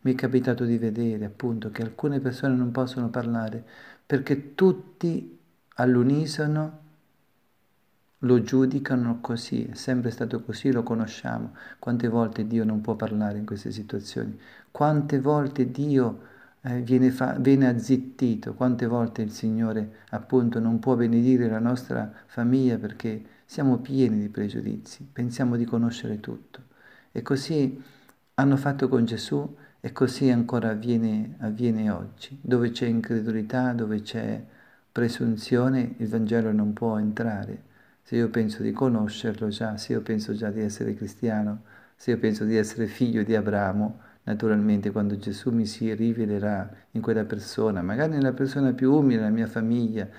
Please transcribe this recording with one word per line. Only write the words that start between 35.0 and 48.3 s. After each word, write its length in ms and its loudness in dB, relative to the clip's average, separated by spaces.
il 100 -4
Vangelo 440 2
non 220 2
può 260 0
entrare. 640 -4
Se 120 -6
io 140 2
penso 320 -2
di 100 0
conoscerlo 760 0
già, 300 -4
se 160 -6
io 80 0
penso 340 -4
già 160 -4
di 100 -6
essere 320 -4
cristiano, 720 -4
se 160 -4
io 80 2
penso 260 0
di 100 2
essere 300 0
figlio 380 0
di 120 2
Abramo, 640 0
Naturalmente, 680 2
quando 260 0
Gesù 340 -6
mi 140 2
si 280 -4
rivelerà 760 0
in 100 -4
quella 240 0
persona, 560 -2
magari 300 0
nella 220 2